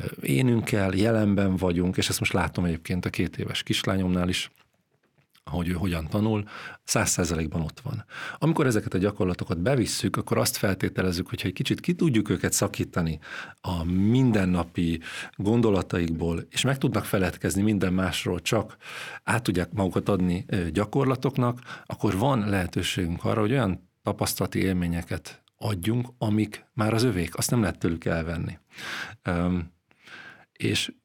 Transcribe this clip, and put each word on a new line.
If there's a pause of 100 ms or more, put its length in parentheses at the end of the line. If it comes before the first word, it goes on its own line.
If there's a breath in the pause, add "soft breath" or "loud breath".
(220)
énünkkel,
jelenben
vagyunk,
és
ezt
most
látom
egyébként
a
két
éves
kislányomnál
is, (920)
hogy
ő
hogyan
tanul, (400 loud breath)
száz
százalékban
ott
van. (320 loud breath)
Amikor
ezeket
a
gyakorlatokat
bevisszük,
akkor
azt
feltételezzük,
hogyha
egy
kicsit
ki
tudjuk
őket
szakítani (420 loud breath)
a
mindennapi (360 loud breath)
gondolataikból,
és
meg
tudnak
feledkezni
minden
másról,
csak (460 loud breath)
át
tudják
magukat
adni,
ö,
gyakorlatoknak, (260 loud breath)
akkor
van
lehetőségünk
arra,
hogy
olyan (140)
tapasztalati
élményeket (200)
adjunk, (100)
amik
már
az
övék,
azt
nem
lehet
tőlük
elvenni. (640 loud breath)
Öm, (840 loud breath)
és (140)